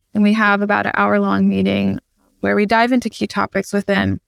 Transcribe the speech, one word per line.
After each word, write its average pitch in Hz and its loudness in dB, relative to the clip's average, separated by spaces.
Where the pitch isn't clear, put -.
And 214 2
we 208 4
have 208 2
about 208 0
an - -6
hour 208 2
long 196 2
meeting 190 0
where 202 0
we 208 2
dive 233 2
into 240 0
key - -6
topics 196 -4
within, 196 -2